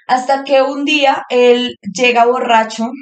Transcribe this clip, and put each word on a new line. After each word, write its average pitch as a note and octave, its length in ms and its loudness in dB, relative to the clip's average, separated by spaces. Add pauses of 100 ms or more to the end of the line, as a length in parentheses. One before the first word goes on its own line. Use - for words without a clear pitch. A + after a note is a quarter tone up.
Hasta C4+ 360 0
que C4+ 200 2
un C#4+ 220 -4
día C#4+ 440 0
él B3 460 2 (180)
llega A#3+ 320 2
borracho, A#3 640 0 (140)